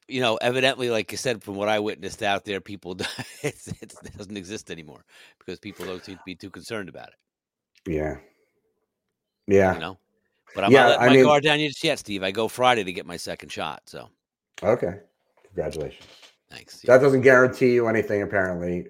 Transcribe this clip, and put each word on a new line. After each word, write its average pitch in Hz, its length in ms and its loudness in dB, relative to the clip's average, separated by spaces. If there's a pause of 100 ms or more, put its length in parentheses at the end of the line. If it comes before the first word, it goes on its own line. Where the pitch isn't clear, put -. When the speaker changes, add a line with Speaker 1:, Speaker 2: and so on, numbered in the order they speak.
Speaker 1:
you 127 120 -4
know, 113 160 2
evidently, 127 540 0
like 110 220 -2
I 104 40 -8
said, 113 260 -4
from 101 120 -10
what 101 140 -2
I 107 120 2
witnessed 98 420 -8
out 101 220 0
there, 98 160 -6
people 92 340 -12
<laughs> - 20 -12
die. 98 100 -6 (360)
It's, - 260 -8 (120)
it's, - 220 -20
it - 140 -18
doesn't 101 200 -14
exist 101 340 -12
anymore 76 340 -18 (340)
because 90 200 -14
people 92 280 -16
don't 92 180 -10
seem 95 120 -16
to - 80 -20
be 92 100 -12
too 98 160 -16
concerned 95 380 -12
about 64 200 -18
it. - 60 -20 (760)
Speaker 2:
Yeah. 76 260 -4 (1300)
Yeah. 98 280 6
Speaker 1:
You 85 60 -8
know? 90 180 -10 (560)
But 95 100 -2
I'm 107 80 4
Speaker 2:
Yeah, 135 100 6
Speaker 1:
not 120 60 4
letting 117 140 2
Speaker 2:
I 120 60 6
Speaker 1:
my 131 60 6
Speaker 2:
mean 131 100 8
Speaker 1:
guard 147 200 4
down 151 140 2
just 147 240 -4
yet, 151 160 -2
Steve. 98 240 -8
I 95 80 -2
go 107 180 -2
Friday 123 360 2
to 90 80 -6
get 87 140 -10
my 85 100 -12
second 82 340 -12
shot, 85 360 -10
so. 60 220 -16 (540)
Speaker 2:
Okay. 98 380 0 (460)
Congratulations. 78 600 -8 (440)
Speaker 1:
Thanks. - 320 -20
Speaker 2:
That 120 120 6
Speaker 1:
Yeah. 131 40 10
Speaker 2:
doesn't 135 240 4
guarantee 127 520 6
you 120 140 2
anything, 107 340 0
apparently. 90 680 -2